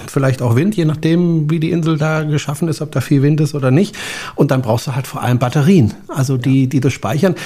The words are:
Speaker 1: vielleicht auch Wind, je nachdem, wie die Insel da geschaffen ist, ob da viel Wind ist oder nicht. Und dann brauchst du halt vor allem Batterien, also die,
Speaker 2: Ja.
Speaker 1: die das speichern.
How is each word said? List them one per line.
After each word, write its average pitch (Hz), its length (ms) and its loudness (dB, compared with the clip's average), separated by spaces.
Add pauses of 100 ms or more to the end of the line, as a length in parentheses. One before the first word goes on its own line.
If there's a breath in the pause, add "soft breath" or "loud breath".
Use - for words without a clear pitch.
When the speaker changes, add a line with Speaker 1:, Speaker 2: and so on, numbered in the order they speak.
Speaker 1:
vielleicht 135 360 0
auch 117 140 2
Wind, 190 200 2
je 170 80 0
nachdem, 160 640 0
wie 165 100 0
die 160 100 -2
Insel 165 260 0
da 156 260 -2
geschaffen 151 460 -2
ist, 151 140 -6
ob 151 100 -8
da 131 80 0
viel 139 220 2
Wind 147 180 2
ist 151 140 0
oder 131 160 0
nicht. 185 260 2 (380 loud breath)
Und 143 160 2
dann 131 120 2
brauchst 113 240 -2
du 135 80 -6
halt 123 120 -6
vor - 160 -10
allem 120 160 2
Batterien, 131 560 4 (140)
also 135 280 -2
die, 131 280 2
Speaker 2:
Ja. 123 40 0
Speaker 1:
die 135 120 0
das 143 120 2
speichern. 151 420 -2 (120)